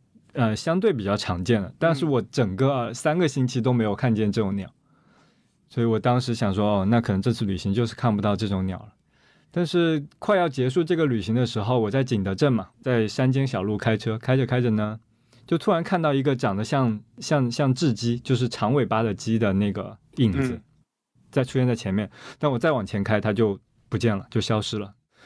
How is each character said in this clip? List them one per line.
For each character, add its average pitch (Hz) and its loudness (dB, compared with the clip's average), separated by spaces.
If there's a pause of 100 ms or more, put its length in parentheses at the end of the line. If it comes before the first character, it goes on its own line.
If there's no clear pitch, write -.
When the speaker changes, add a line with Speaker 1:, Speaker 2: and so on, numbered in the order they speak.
(340)
Speaker 1:
呃， 113 0
相 165 -2
对 214 2
比 113 -4
较 98 0
常 92 -4
见 113 2
的， 92 -8
但 165 2
是 143 -2
我 135 2
整 101 -2
个 127 0
三 156 0
个 180 4
星 131 0
期 123 -2
都 127 2
没 120 4
有 104 0
看 120 0
见 107 2
这 113 0
种 98 -2
鸟。 95 -6
Speaker 2:
嗯。 - -20 (920)
Speaker 1:
所 120 -2
以 117 2
我 113 2
当 123 2
时 123 -2
想 104 0
说 104 2 (120)
，“哦， 92 0
那 117 4
可 117 0
能 95 0
这 113 2
次 113 -4
旅 98 -2
行 98 -2
就 117 0
是 113 -4
看 113 0
不 101 -2
到 104 2
这 101 -2
种 95 -2
鸟 92 -6
了。” 107 -20 (560)
但 175 -2
是 160 0 (140)
快 208 2
要 175 2
结 131 -2
束 170 0
这 170 -2
个 160 2
旅 120 0
行 101 -2
的 123 2
时 117 -6
候， 120 0
我 107 2
在 135 0
景 113 0
德 95 -2
镇 135 2
嘛， 107 -2 (140)
在 117 0
山 131 0
间 135 0
小 107 -4
路 104 -2
开 107 0
车， 107 -4
开 131 0
着 131 0
开 123 0
着 120 2
呢， 107 -2 (480)
就 165 2
突 208 0
然 170 2
看 175 -2
到 156 2
一 139 2
个 135 2
长 117 -2
得 104 -2
像， 117 0 (160)
像， 135 0
像 131 2
雉 135 2
鸡， 117 -2
就 127 0
是 120 2
长 117 -2
尾 135 2
巴 110 0
的 107 0
鸡 113 -2
的 107 2
那 98 2
个 101 -10 (200)
影 120 4
子， 123 0
Speaker 2:
嗯。 117 -12 (720)
Speaker 1:
在 135 2
出 127 -6
现 127 2
在 123 2
前 107 -4
面。 98 0 (300)
但 147 0
我 120 0
再 160 2
往 117 0
前 98 -2
开， 107 2
它 107 0
就 104 2 (300)
不 - -2
见 113 0
了， 95 -8
就 117 -2
消 107 0
失 - -6
了。 98 -10 (320)